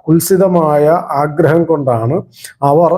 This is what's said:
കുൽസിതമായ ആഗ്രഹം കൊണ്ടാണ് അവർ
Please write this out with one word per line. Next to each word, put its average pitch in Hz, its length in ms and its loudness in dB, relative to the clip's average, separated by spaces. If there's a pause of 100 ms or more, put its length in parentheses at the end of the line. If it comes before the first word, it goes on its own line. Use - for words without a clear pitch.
കുൽസിതമായ 165 800 2 (380)
ആഗ്രഹം 151 400 0
കൊണ്ടാണ് 147 520 -2 (480)
അവർ 156 340 2